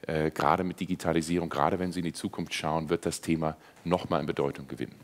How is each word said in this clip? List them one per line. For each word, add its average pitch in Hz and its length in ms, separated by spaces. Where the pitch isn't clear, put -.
Äh, 78 280
gerade 80 320
mit 87 160
Digitalisierung, 85 680
gerade 80 280
wenn 90 140
Sie 90 80
in 85 60
die 80 80
Zukunft - 400
schauen, 78 340
wird 85 180
das 85 140
Thema 80 380
nochmal 85 380
an - 60
Bedeutung 69 420
gewinnen. - 340